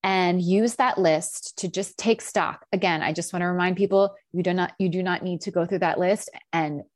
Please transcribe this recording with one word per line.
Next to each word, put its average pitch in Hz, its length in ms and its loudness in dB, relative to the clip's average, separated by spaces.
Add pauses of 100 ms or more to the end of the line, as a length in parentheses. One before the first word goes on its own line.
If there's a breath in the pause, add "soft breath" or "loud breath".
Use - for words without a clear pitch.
and 185 380 2
use 202 360 2
that 254 220 2
list 165 600 0
to 185 100 -4
just - 300 -6
take 220 240 2
stock. - 500 -2
Again, 180 300 0
I 156 100 -2
just 170 200 -6
want 175 100 -2
to 175 60 0
remind 180 280 0
people, 196 380 2 (180 loud breath)
you 175 120 -2
do 175 100 0
not, 180 240 -2
you 190 100 0
do 180 140 -2
not 180 220 -2
need 175 180 -4
to - 80 -8
go 170 160 0
through 185 140 -2
that 170 180 0
list 185 320 0 (220 loud breath)
and 151 300 -2 (140)